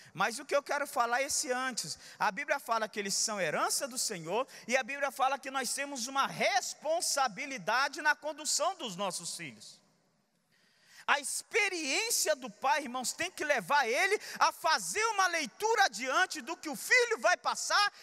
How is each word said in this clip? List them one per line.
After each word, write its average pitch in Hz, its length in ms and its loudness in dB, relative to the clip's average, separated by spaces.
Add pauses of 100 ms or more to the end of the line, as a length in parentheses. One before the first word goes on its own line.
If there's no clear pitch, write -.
(140)
Mas 214 260 0
o 294 60 -12
que 285 100 0
eu 277 80 4
quero 277 220 -2
falar 247 360 0
é 269 40 0
esse 294 260 -2
antes. 247 460 -2 (200)
A 208 140 2
Bíblia 285 280 -2
fala 226 280 0
que 220 120 -6
eles 196 160 -2
são 208 260 0
herança 269 460 0
do 247 100 -8
Senhor, 190 500 -2 (200)
e 240 100 2
a 262 60 2
Bíblia 277 280 -2
fala 226 280 2
que 269 120 -10
nós 262 220 -2
temos 269 340 -4
uma 269 200 2
responsabilidade 269 1700 0
na 302 140 4
condução 302 600 -2
dos 254 200 -6
nossos 175 400 -4
filhos. 135 440 -14 (1300)
A 269 140 4
experiência 359 1160 0
do 254 160 -10
pai, 285 320 0
irmãos, 247 300 -6
tem 349 180 -4
que - 120 -8
levar 277 440 2
ele 359 320 2 (180)
a 311 140 4
fazer 285 560 0
uma 403 180 2
leitura 370 640 2
diante 269 500 0
do 294 160 -8
que - 140 -10
o 269 60 -6
filho 480 440 2
vai 339 160 4
passar 370 560 2 (120)